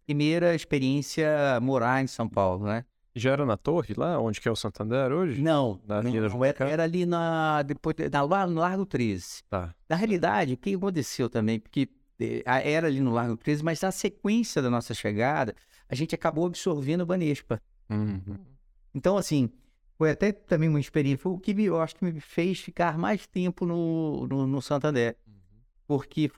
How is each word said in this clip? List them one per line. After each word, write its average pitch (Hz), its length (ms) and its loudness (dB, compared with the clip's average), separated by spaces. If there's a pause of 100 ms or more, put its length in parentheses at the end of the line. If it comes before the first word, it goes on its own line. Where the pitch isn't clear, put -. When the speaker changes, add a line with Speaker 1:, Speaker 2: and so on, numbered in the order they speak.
Speaker 1:
primeira 160 500 2
experiência 143 1080 2
morar 131 420 2
em 131 40 -2
São 117 220 -4
Paulo, 98 360 0
né? 110 200 -2 (300)
Speaker 2:
Já 123 160 2
era 143 140 2
na 107 120 2
Torre, 156 380 0
lá 151 240 0
onde 113 200 -2
que - 80 -4
é 117 40 2
o 110 40 -2
Santander 120 560 -2
hoje? 151 300 0
Speaker 1:
Não, 143 440 2
Speaker 2:
Na 104 100 -2
Speaker 1:
não, - 20 2
Speaker 2:
Avenida 113 260 0
Speaker 1:
não, 107 60 2
Speaker 2:
João 123 160 0
Speaker 1:
era, 139 80 4
Speaker 2:
Carlos? 139 200 -2
Speaker 1:
era 165 100 0
ali 175 220 0
na, 160 560 0
depois, 147 340 -4 (160)
na, 143 100 2
lá 180 260 2
no 165 120 0
Largo 185 260 0
treze. 113 640 -2
Speaker 2:
Tá. 87 240 -4 (160)
Speaker 1:
Na 156 60 2
realidade, 185 580 0
o 123 40 -2
que 196 180 -2
aconteceu 170 540 -2
também? 113 300 0
Porque, - 300 -2 (300)
eh, 117 260 -2
a, 127 140 2
era 156 280 0
ali 135 140 0
no 127 100 2
Largo 120 240 0
treze, 151 280 -2
mas 165 180 -2
na 190 100 0
sequência 208 680 -2
da 127 80 0
nossa 120 240 -2
chegada, 117 600 0 (360)
a 135 60 -4
gente 160 200 -2
acabou 160 300 0
absorvendo 165 560 -2
o 175 40 -2
Banespa. 160 560 -2 (280)
Speaker 2:
Uhum. 101 480 -4 (560)
Speaker 1:
Então, 180 240 2
assim, 139 320 0 (480)
foi 156 140 4
até 196 200 2
também 165 380 0
uma 147 100 4
experiência, 139 380 0
foi 185 160 -4
o 175 40 -6
que 202 160 -2
me, 208 120 2
eu 165 160 2
acho 160 140 -4
que - 100 -2
me 165 160 -4
fez 180 380 -2
ficar 170 380 -2
mais 196 300 -2
tempo 180 380 -2
no, 165 600 -2
no, 135 220 0
no 135 140 0
Santander. 131 560 0 (100)
Speaker 2:
Uhum. 107 60 -20 (520)
Speaker 1:
Porque 143 520 -2